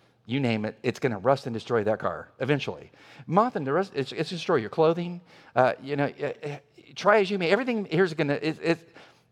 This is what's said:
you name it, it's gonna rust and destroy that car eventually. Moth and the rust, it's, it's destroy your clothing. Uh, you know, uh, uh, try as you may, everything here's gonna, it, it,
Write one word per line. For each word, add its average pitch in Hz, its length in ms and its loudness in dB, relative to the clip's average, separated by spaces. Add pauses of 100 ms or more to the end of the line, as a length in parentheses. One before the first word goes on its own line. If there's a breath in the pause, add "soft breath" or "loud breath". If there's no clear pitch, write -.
(240)
you 127 160 -2
name 113 240 2
it, 110 180 -6
it's 123 160 -2
gonna 117 200 -2
rust 131 280 2
and 123 60 -6
destroy 113 320 0
that 104 140 2
car 82 400 -6
eventually. 131 540 -2 (340 loud breath)
Moth 214 300 0
and 151 100 -4
the 135 60 -2
rust, 190 220 0
it's, 131 180 -4
it's 127 180 -4
destroy 175 260 -2
your 113 140 -2
clothing. 170 500 0 (360 soft breath)
Uh, 127 160 4 (100)
you 139 140 -6
know, 143 80 2
uh, 143 220 -4
uh, 143 300 -8 (380)
try 202 260 4
as 190 100 0
you 202 80 -2
may, 170 120 2
everything 226 400 0
here's 165 240 2
gonna, 147 200 0
it, 151 280 -2
it, - 340 -2 (360 soft breath)